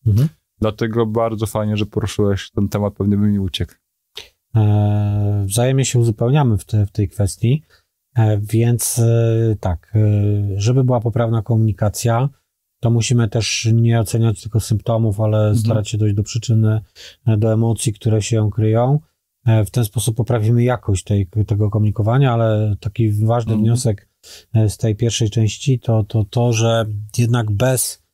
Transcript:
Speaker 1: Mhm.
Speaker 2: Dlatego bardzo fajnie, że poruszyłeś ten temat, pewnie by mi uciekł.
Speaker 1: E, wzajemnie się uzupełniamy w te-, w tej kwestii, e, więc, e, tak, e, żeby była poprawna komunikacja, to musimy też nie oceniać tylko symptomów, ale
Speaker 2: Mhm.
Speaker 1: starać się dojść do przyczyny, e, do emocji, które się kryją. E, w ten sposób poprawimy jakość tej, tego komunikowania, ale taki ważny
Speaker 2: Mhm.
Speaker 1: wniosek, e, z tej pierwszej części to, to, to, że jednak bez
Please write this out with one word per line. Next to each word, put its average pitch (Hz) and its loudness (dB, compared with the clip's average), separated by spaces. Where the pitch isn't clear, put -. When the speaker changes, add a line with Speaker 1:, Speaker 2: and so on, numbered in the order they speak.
Speaker 1:
Mhm. 113 2
Speaker 2:
Dlatego 110 0
bardzo 110 -2
fajnie, 107 -2
że 101 0
poruszyłeś 101 -2
ten 101 -2
temat, 101 -2
pewnie 101 0
by 104 2
mi 101 2
uciekł. 92 -6
Speaker 1:
E, 104 2
wzajemnie 123 0
się 123 0
uzupełniamy 117 2
w - -6
te-, 104 0
w - -10
tej 101 -2
kwestii, 117 -2
e, 110 2
więc, 113 -2
e, 113 2
tak, - -6
e, 107 2
żeby 123 0
była 123 2
poprawna 113 -2
komunikacja, 113 0
to 117 0
musimy 117 2
też 110 -2
nie 117 2
oceniać 113 -2
tylko 110 -2
symptomów, 110 -2
ale 107 0
Speaker 2:
Mhm. 107 2
Speaker 1:
starać 107 0
się 104 -4
dojść 107 2
do 107 0
przyczyny, 110 0
e, 113 2
do 110 2
emocji, 110 0
które 110 0
się 107 0
kryją. 113 2
E, 110 4
w - -14
ten 120 0
sposób 110 -4
poprawimy 120 0
jakość 120 -2
tej, 101 0
tego 104 0
komunikowania, 110 0
ale 107 0
taki 110 -2
ważny 110 0
Speaker 2:
Mhm. 107 0
Speaker 1:
wniosek, 113 0
e, 110 2
z - -8
tej 110 -2
pierwszej 113 -2
części 117 -2
to, 110 0
to, 107 -2
to, 120 0
że 113 0
jednak 117 0
bez 123 -2